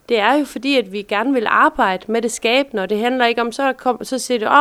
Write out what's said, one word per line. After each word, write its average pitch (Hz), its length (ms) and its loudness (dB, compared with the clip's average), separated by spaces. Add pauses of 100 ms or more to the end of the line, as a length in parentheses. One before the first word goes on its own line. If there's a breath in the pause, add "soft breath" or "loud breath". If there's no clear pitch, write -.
Det 233 100 2
er 220 140 4
jo 294 120 2
fordi, 269 320 -2
at 190 140 -2
vi 202 100 -6
gerne 220 320 -2
vil 233 140 0
arbejde 220 640 2
med 226 100 0
det 226 100 -2
skabende, 240 520 -2
og 190 60 -6
det 208 100 -2
handler 247 260 0
ikke 233 160 0
om, 233 100 -4
så 262 220 -2
kom, 254 300 -4
så 262 160 -6
siger 247 200 -2
det, 214 80 -4 (140)